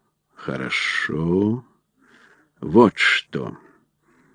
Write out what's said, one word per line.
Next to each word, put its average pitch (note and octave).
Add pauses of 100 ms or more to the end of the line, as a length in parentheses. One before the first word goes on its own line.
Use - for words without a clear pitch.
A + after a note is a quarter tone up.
(360)
«Хорошо. E2+ (920)
Вот G2+
что. - (760)